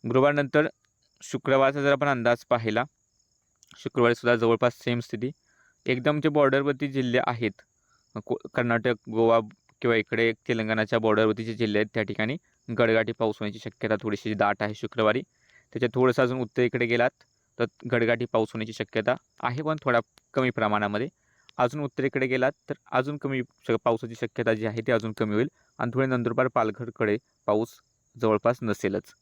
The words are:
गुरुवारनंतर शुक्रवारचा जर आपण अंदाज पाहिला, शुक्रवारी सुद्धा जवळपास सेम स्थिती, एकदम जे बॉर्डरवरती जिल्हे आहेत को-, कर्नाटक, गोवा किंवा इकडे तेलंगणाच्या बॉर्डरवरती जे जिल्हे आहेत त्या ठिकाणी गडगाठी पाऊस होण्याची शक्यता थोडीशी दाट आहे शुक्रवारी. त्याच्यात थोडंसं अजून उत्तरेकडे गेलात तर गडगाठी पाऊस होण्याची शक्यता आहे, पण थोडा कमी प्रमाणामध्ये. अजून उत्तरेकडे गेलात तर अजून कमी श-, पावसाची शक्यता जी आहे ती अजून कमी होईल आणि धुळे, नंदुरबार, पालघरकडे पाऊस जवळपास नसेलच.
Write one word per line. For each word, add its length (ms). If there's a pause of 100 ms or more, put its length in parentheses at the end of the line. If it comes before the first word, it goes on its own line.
गुरुवारनंतर 580 (560)
शुक्रवारचा 580
जर 100
आपण 160
अंदाज 300 (120)
पाहिला, 340 (920)
शुक्रवारी 380
सुद्धा 200
जवळपास 400
सेम 240
स्थिती, 320 (540)
एकदम 340
जे 100
बॉर्डरवरती 580
जिल्हे 400
आहेत 340 (640)
को-, 120 (160)
कर्नाटक, 420 (140)
गोवा 300 (420)
किंवा 140
इकडे 360 (160)
तेलंगणाच्या 520
बॉर्डरवरती 440
जे 100
जिल्हे 260
आहेत 140
त्या 100
ठिकाणी 340 (300)
गडगाठी 440
पाऊस 280
होण्याची 200
शक्यता 420
थोडीशी 320
दाट 300
आहे 100
शुक्रवारी. 480 (540)
त्याच्यात 180
थोडंसं 300
अजून 180
उत्तरेकडे 440
गेलात 380 (340)
तर 80 (260)
गडगाठी 340
पाऊस 280
होण्याची 200
शक्यता 420 (240)
आहे, 220
पण 200
थोडा 180 (340)
कमी 160
प्रमाणामध्ये. 580 (500)
अजून 260
उत्तरेकडे 440
गेलात 240 (180)
तर 40 (180)
अजून 260
कमी 240 (260)
श-, 160
पावसाची 320
शक्यता 380
जी 120
आहे 160
ती 100
अजून 260
कमी 180
होईल 120 (320)
आणि 120
धुळे, 140
नंदुरबार, 420
पालघरकडे 680 (300)
पाऊस 320 (360)
जवळपास 460
नसेलच. 600